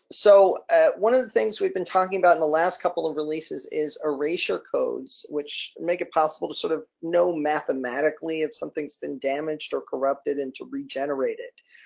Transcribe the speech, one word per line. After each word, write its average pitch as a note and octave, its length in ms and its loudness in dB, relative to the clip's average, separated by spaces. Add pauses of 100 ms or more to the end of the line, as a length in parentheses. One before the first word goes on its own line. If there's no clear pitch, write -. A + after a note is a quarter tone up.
(120)
so, G3 440 8 (140)
uh, D#3+ 280 6
one A3 160 2
of B3+ 100 4
the G#3+ 60 -14
things A3 280 0
we've F#3+ 160 -2
been F#3 100 -4
talking F#3 340 0
about F3 180 6
in D#3+ 40 -2
the D#3+ 60 0
last D#3+ 360 0
couple E3+ 260 -2
of D3 80 -6
releases D#3 560 -6
is D3+ 320 -4
erasure D#3 680 -2
codes, B2+ 600 -4
which D3 500 -6
make F3 220 -2
it E3+ 100 -10
possible D#3 360 0
to D3+ 60 -8
sort E3 200 -2
of D#3 100 -6 (180)
know F3 320 2
mathematically D3+ 1080 -2
if D#3 120 -4
something's D3+ 420 -8
been C#3+ 220 -10
damaged D3+ 540 -4
or C#3 80 -2
corrupted C#3 560 -2
and C3+ 180 -6
to B2+ 160 -14
regenerate C3+ 680 -4
it. - 160 -14 (320)